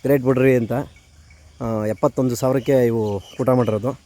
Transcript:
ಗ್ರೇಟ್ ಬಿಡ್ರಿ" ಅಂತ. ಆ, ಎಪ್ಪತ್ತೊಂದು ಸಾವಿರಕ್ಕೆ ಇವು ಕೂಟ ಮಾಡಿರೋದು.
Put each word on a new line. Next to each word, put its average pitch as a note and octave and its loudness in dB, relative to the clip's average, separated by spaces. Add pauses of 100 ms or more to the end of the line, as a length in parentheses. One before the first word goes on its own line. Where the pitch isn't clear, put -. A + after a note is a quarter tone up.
ಗ್ರೇಟ್ C3+ 0
ಬಿಡ್ರಿ" C3 4
ಅಂತ. A#2 -2 (880)
ಆ, A2 -4
ಎಪ್ಪತ್ತೊಂದು B2 -2
ಸಾವಿರಕ್ಕೆ C3 2
ಇವು G#2+ -2
ಕೂಟ B2+ -4
ಮಾಡಿರೋದು. A#2 0 (140)